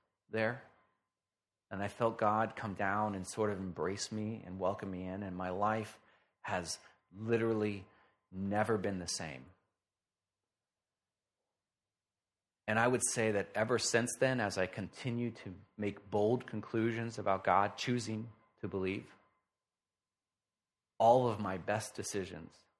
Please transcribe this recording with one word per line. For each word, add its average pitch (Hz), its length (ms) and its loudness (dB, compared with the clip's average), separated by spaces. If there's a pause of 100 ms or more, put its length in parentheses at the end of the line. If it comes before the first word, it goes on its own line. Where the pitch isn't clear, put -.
(320)
there, 110 300 0 (1120)
and 98 100 -4
I 101 60 -2
felt 113 300 0
God 107 380 2
come 104 180 -6
down 101 420 0
and 92 120 -6
sort 107 240 0
of 95 80 -4
embrace 92 520 -4
me 110 340 -4
and 92 140 -10
welcome 95 320 -2
me 92 140 -6
in, 95 180 -6
and 92 120 -6
my 90 140 -4
life 107 480 0 (440)
has 90 380 -4 (400)
literally 110 680 2 (460)
never 104 460 2
been 98 220 -2
the 87 80 -8
same. 69 380 -6 (3250)
And 110 120 4
I 117 80 6
would 127 240 4
say 110 200 2
that 101 220 0
ever 113 240 2
since 117 420 2
then, 131 200 2
as 104 180 0
I 92 80 2
continue 117 640 -4
to 104 220 -12 (240)
make 101 320 -4
bold 107 380 2
conclusions 113 720 -2
about 98 240 0
God, 101 340 4
choosing 113 500 -2 (340)
to 107 60 -4
believe, 95 380 -2 (1900)
all 120 300 8
of 107 120 0
my 95 180 -2
best 104 380 -2
decisions 92 560 -6 (280)